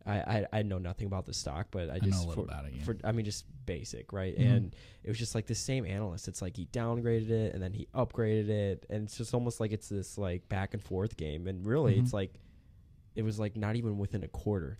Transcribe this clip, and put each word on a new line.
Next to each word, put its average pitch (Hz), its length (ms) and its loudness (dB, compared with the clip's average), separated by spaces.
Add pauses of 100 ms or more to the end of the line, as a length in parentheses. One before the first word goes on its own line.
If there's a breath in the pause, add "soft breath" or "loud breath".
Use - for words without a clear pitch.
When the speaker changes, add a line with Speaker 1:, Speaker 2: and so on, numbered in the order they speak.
Speaker 1:
I, 104 120 2
I, 104 280 2 (140)
I - 20 4
know 98 160 0
nothing 90 300 -4
about 95 180 -2
the - 80 -6
stock, 78 380 -4
but 85 180 -2
I - 40 -4
Speaker 2:
I 95 40 -2
know 95 80 2
Speaker 1:
just 92 180 4
Speaker 2:
a 85 40 -2
little 82 160 -2
Speaker 1:
for, - 60 -6
Speaker 2:
about 71 160 -8
it, 67 100 -8
yeah. 76 80 -6
Speaker 1:
for, 110 200 -2
I 110 80 2
mean, 113 140 0
just - 180 -6 (220)
basic, 80 480 -8
right? 95 240 -2
Speaker 2:
Mm-hmm. 123 140 8
Speaker 1:
And 110 240 2 (260 loud breath)
it - 60 -10
was 110 100 -2
just, 117 160 -2
like, 110 120 0
the 117 80 -2
same 131 300 -2
analyst. 98 440 -4
It's - 120 -8
like 90 160 -6
he 87 100 -6
downgraded 117 640 2
it, 110 260 4
and 95 80 -2
then 92 120 -2
he 107 200 -4
upgraded 110 540 4
it, 101 400 0
and 107 160 -2
it's - 140 -8
just 120 160 -2
almost 120 260 0
like 107 120 0
it's - 180 -4
this, 98 260 -4
like, 90 320 -2
back 98 260 0
and 104 80 -4
forth 95 360 -2
game. 80 300 -4
And 95 180 -4
really, 117 300 6
Speaker 2:
Mm-hmm. 120 80 6
Speaker 1:
it's 123 100 2
like, 98 200 0 (800 soft breath)
it 110 60 0
was, 107 180 0
like, 104 160 -2
not 107 180 0
even 113 240 0
within 98 240 0
a - 60 -4
quarter 98 520 -2